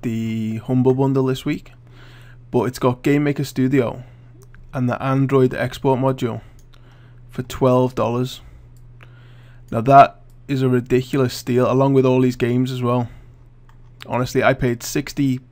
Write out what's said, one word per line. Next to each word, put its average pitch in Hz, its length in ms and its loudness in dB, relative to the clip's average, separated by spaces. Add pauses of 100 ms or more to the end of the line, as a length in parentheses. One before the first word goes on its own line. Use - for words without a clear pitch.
the 113 540 -6
Humble 127 360 2
Bundle 135 320 0
this 131 200 -4
week, - 260 -8 (800)
but 180 140 0
it's 151 120 -6
got 123 240 -2
Game 147 220 0
Maker 143 200 -2
Studio 131 600 -2 (680)
and 127 160 -4
the 120 140 -4
Android 135 540 2
export 127 440 -2
module 131 420 -2 (840)
for - 140 -12
twelve 127 540 0
dollars. 120 460 -4 (1300)
Now 117 100 -4
that 135 400 6 (260)
is 135 140 -2
a 131 80 2
ridiculous 123 640 0
steal, 123 380 0
along 135 240 2
with 131 100 4
all 127 160 4
these 127 140 2
games 123 360 -2
as 127 120 -6
well. 120 260 -2 (960)
Honestly, 123 380 -2
I 120 100 4
paid 123 300 -2
sixty 139 560 -4 (120)